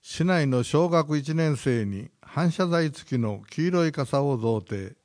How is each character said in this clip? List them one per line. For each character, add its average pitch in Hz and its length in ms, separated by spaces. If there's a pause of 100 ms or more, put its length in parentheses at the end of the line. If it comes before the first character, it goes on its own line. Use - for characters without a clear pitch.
市 - 200
内 175 220
の 127 160
小 156 260
学 156 300
一 147 160
年 156 240
生 120 260
に 101 280 (100)
反 170 300
射 185 160
材 170 240
付 - 260
き - 0
の 107 320
黄 165 200
色 175 180
い 156 40
傘 139 300
を 139 160
贈 113 220
呈。 98 340 (120)